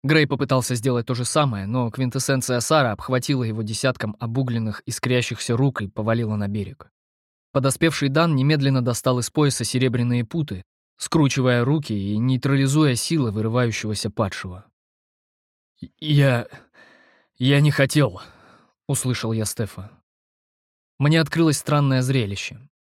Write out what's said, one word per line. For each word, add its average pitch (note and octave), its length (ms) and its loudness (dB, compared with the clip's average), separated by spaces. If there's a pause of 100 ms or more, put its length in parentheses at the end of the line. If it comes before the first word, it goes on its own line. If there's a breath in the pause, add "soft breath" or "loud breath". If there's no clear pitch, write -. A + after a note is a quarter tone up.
Грей D3+ 240 2
попытался C3 480 -2
сделать A#2+ 300 -2
то B2+ 80 -4
же A#2+ 100 -4
самое, A#2+ 420 0
но A#2+ 240 -2
квинтэссенция B2+ 720 -2
Сара C3+ 320 2
обхватила B2+ 520 -2
его A2 200 -4
десятком A2 560 -4
обугленных, A#2 680 -4
искрящихся B2 720 -2
рук C3 260 0
и G2+ 60 -6
повалила A2 480 -2
на G2+ 140 -2
берег. G2+ 400 -8 (640)
Подоспевший C#3 560 0
Дан D#3+ 260 2
немедленно C3+ 480 2
достал B2 360 0
из A#2 100 -4
пояса D3 340 2
серебряные A#2+ 640 0
путы, A2+ 380 -6 (340)
скручивая B2+ 640 2
руки C#3+ 300 0
и G2+ 240 -2
нейтрализуя C3+ 760 2
силы C3 360 -2
вырывающегося A2 760 -2
падшего. F#2+ 560 -4 (1300)
"Я... C#3 480 4 (920 loud breath)
я C#3+ 240 4
не D3 100 4
хотел", C3+ 500 2 (680 loud breath)
услышал B2+ 440 -2
я A2 140 -2
Стефа. G#2 460 -8 (1080)
Мне D#3 220 4
открылось D#3 360 2
странное C#3 440 2
зрелище. B2+ 580 -2 (240)